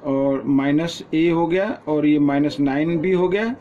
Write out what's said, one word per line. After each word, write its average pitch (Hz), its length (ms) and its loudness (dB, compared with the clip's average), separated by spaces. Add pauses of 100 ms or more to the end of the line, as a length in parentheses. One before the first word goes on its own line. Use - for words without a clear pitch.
और 135 420 0
minus 143 560 0 (120)
A 165 160 2
हो 170 160 0
गया 185 220 0 (200)
और 151 180 0
ये 151 120 4
माइनस 143 420 2
नाइन 151 380 0
बी 180 140 0
हो 180 160 2
गया 220 320 -2